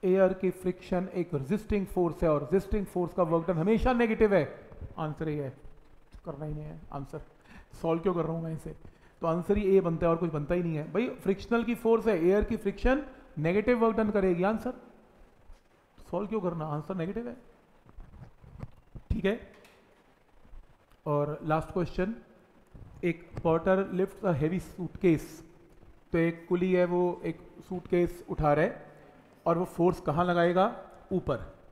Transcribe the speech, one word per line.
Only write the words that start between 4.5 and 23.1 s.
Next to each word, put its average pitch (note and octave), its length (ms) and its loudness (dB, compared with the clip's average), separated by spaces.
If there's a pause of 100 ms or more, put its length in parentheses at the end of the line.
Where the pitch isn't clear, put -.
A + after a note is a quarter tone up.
Answer D#3 300 -4
ये D3 160 -4
है, C3+ 120 -10 (680)
करना D3+ 200 -10
ही D3+ 100 -6
नहीं D3+ 100 -10
है D#3 160 -14 (120)
Answer। C#3+ 280 -10 (640)
Solve E3 200 0
क्यों F#3 120 0
कर E3 100 0
रहा D#3+ 80 -4
हूँ E3 100 -6
मैं D#3+ 120 -8
इसे? D#3 220 -12 (440)
तो E3+ 60 -2
answer E3+ 300 2
ही G3 200 4
ए F#3+ 40 8
बनता E3+ 260 0
है E3 40 6
और E3 80 2
कुछ E3+ 120 -2
बनता D3+ 240 -2
ही F3+ 80 0
नहीं E3 140 -2
है। D3+ 160 -6
भाई A3+ 160 0
frictional A3 560 0
की A#3 100 0
force A3 320 2
है, F3+ 180 2
एयर G3+ 200 6
की G#3+ 120 -4
friction A#3+ 480 2 (340)
negative G#3 460 2
work A3+ 120 4
done G#3+ 140 2
करेगी। F#3+ 320 2
Answer A3 320 -2 (1400)
Solve F#3 180 -4
क्यों G#3+ 120 -2
करना? F3 240 -4
Answer D#3 300 -6
negative G3+ 340 -6
है। A#3+ 80 -12 (1700)
ठीक - 140 0
है, G3+ 280 -2 (1500)
और D3 360 -2
last D#3 300 -2
question, F#3 420 -2 (920)
एक E3+ 260 -4 (120)